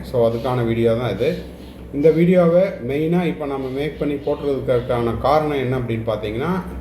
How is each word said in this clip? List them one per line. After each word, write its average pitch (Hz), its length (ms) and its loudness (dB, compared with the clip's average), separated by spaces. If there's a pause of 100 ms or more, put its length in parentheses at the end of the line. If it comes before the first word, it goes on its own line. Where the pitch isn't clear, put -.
So, 117 280 2
அதுக்கான 123 360 0
வீடியோ 113 280 2
தான் 120 160 -2
இது. 131 280 0 (560)
இந்த 147 160 6
வீடியோவை 175 520 6
மெயினாக 160 640 0
இப்போ 147 220 -4
நம்ம 131 220 -4
மேக் 139 300 -4
பண்ணி 147 160 -2
போட்டுறதுக்கான 123 1080 -2
காரணம் 151 380 2
என்ன 127 200 -2
அப்படின்னு 113 340 -4
பார்த்தீங்கன்னா, 110 400 -4 (280)